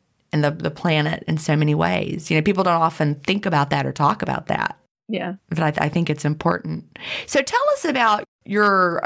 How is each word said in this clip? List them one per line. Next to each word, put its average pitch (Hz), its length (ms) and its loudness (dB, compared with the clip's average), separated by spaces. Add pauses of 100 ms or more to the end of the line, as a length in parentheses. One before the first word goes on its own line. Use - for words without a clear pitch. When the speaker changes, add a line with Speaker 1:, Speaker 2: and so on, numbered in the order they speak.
(320)
Speaker 1:
and 151 100 2
the, 147 80 2
the 165 200 -4
planet 156 560 -2
in 160 120 0
so 156 180 0
many 151 180 2
ways. - 560 -2
You 156 60 2
know, 156 60 4
people 190 220 2
don't 170 160 4
often 156 360 0
think 196 300 -2
about 143 240 2
that 139 160 0
or 135 60 -4
talk 156 300 0
about - 240 -4
that. - 320 -2 (300)
Speaker 2:
Yeah. 185 260 -6 (140)
Speaker 1:
But 156 300 0
I, - 80 0
I - 20 0
think 170 200 0
it's 147 160 -4
important. 160 720 -4 (300)
So 277 160 0
tell 453 180 0 (120)
us 554 120 -2
about 240 400 2 (200)
your 196 600 2